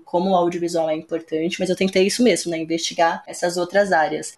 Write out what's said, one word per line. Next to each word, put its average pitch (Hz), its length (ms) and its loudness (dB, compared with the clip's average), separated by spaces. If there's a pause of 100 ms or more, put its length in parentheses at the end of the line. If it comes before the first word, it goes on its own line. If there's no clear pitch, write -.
como 185 240 0
o 190 60 4
audiovisual 170 540 0
é 156 60 0
importante, 165 640 -4
mas 185 100 -2
eu 180 60 2
tentei 190 320 2
isso 240 160 0
mesmo, 175 280 2
né, 165 60 -4
investigar 165 680 -2
essas 175 300 -4
outras 190 340 2
áreas. 156 460 0